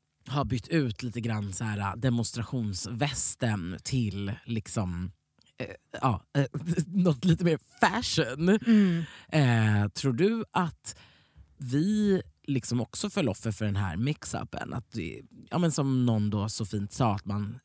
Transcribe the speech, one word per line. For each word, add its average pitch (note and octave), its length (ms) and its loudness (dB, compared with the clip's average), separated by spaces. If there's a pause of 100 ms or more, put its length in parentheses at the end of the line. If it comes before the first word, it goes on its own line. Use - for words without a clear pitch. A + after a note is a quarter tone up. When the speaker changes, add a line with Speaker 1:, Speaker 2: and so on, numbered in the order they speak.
(280)
Speaker 1:
har C#3 180 -2
bytt A2 220 -4
ut C#3 360 0
lite A#2+ 180 -6
grann G#2+ 320 -2
så G#2+ 100 -4
här, G2+ 320 -2 (760)
demonstrationsvästen G#2+ 1120 -2
till G2+ 480 -2 (140)
liksom, F#2 640 -4 (460)
eh, A2+ 100 -8 (340)
ja, B2 220 0 (100)
eh, C#3 120 2 (220)
<laughs> E3 200 0
något F3 380 2
lite E3 200 4
mer D#3+ 140 2 (200)
fashion. E3 720 2
Speaker 2:
Mm. G#3 540 4 (260)
Speaker 1:
Eh, A2 600 4
tror C3+ 240 0
du G#3 380 2
att - 440 -2 (600)
vi F#3+ 640 2 (220)
liksom B2 380 -2
också - 280 -4
föll E3+ 200 0
offer A2 220 -4
för G#2+ 140 -4
den G2+ 100 0
här F#2+ 220 -2
mix-upen? - 760 -4
Att - 180 -10
det, C#2 300 -8 (280)
ja, - 80 -4
men E3+ 140 2
som C3+ 340 2
någon G#2+ 240 2
då G#2 200 0
så A2 160 -4
fint G2+ 260 -4
sa, A2+ 240 2
att - 100 -8
man G#2 400 -4